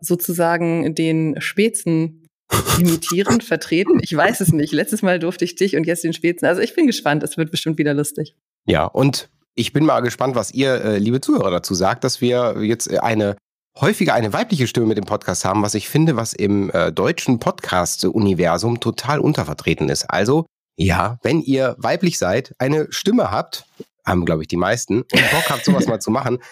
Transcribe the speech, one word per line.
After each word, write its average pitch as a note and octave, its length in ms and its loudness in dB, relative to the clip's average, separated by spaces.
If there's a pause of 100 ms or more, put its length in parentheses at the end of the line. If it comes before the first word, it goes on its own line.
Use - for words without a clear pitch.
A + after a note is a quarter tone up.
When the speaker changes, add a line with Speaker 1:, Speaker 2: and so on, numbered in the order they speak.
Speaker 1:
sozusagen E3+ 960 0
den D#3+ 460 0
Spätzen E3 840 -2 (540)
imitieren, F3 600 2
<laughs> - 0 -
vertreten. F3 600 0
Ich - 140 -4
weiß F#3 260 2
es E3 100 2
nicht. D3+ 220 0
Letztes F3 300 -2
Mal F#3 160 2
durfte F3 260 -2
ich F3+ 80 -4
dich F#3+ 220 0
und D#3+ 100 0
jetzt E3 180 -2
den E3 100 0
Spätzen. E3 340 -2
Also F3+ 140 2
ich A#3 120 -2
bin E4 140 4
gespannt. D#3 340 0
Es - 160 -6
wird D#3+ 140 -2
bestimmt D#3+ 260 -2
wieder D3 160 2
lustig. D3 420 -4 (300)
Speaker 2:
Ja, E2+ 200 2
und - 440 0 (260)
ich - 180 -4
bin D3 100 2
mal C3+ 160 4
gespannt, B2 360 -2
was - 180 -2
ihr, C3 220 2 (100)
äh, G#2 140 2
liebe A#2 200 2
Zuhörer, F3+ 320 0
dazu F2 220 -2
sagt, F#2+ 320 0
dass - 160 -2
wir B2 400 0
jetzt, A2 280 -2
äh, F#2+ 100 0
eine, G#2+ 360 0 (420)
häufiger F#3 360 2
eine A2 180 0
weibliche D3+ 360 -2
Stimme A#2 180 0
mit A2 120 2
dem G2+ 60 -2
Podcast G2 400 -4
haben, G2+ 200 2
was G#2 100 -2
ich G#2 160 -4
finde, D#3 260 2
was A2+ 160 -4
im, G2+ 400 0
äh, E2+ 220 0
deutschen B2 460 0
Podcast-Universum F#2+ 1400 0
total C3+ 400 -4
untervertreten D#2+ 720 0
ist. D2 200 -4
Also, B2 360 0 (320)
ja, F#2 460 0
wenn D3+ 180 2
ihr C3 360 0
weiblich E3 400 0
seid, G2 400 -2
eine C#3+ 320 0
Stimme F#3+ 420 0
habt, - 340 -6 (400)
haben, F#2 200 2
glaub E2 160 0
ich, D#2 60 -10
die - 80 -6
meisten, G2+ 460 0
und - 300 0
Bock D#3+ 180 0
habt, B2+ 160 -4
sowas - 220 2
mal A2 120 -2
zu - 100 -6
machen, A2+ 300 0 (120)